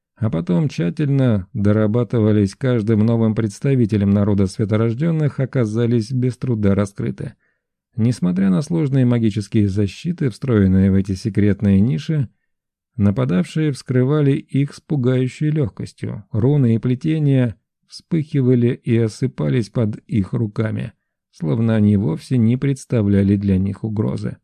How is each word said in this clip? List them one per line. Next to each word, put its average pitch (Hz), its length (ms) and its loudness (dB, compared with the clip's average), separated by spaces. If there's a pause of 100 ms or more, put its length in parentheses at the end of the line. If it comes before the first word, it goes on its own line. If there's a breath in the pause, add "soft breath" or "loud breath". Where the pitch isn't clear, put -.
(160)
а 110 140 -2
потом 165 400 0
тщательно 139 840 0
дорабатывались 107 1040 2
каждым 117 460 0
новым 113 340 2
представителем 110 800 0
народа 101 340 2
светорожденных, 117 960 -2
оказались 117 720 -2
без 127 260 -2
труда 107 380 0
раскрыты. 113 580 -4 (640)
Несмотря 180 560 0
на 175 100 2
сложные 143 460 0
магические 113 600 0
защиты, 107 600 -4
встроенные 98 600 2
в - 20 2
эти 95 200 0
секретные 101 680 2
ниши, 147 480 -2 (680)
нападавшие 143 760 0
вскрывали 135 600 0
их - 420 -4
с - 40 -20
пугающей 127 720 -2
легкостью. 117 840 -6
Руны 120 440 2
и - 20 2
плетения 131 800 0 (320)
вспыхивали 127 880 0
и 123 200 -2
осыпались 127 720 -2
под 113 360 -2
их 95 280 -4
руками, 110 600 -4 (380)
словно 117 440 -2
они 104 220 4
вовсе 131 400 -2
не 117 200 2
представляли 104 800 0
для 98 200 0
них 95 260 -4
угрозы. 110 600 -4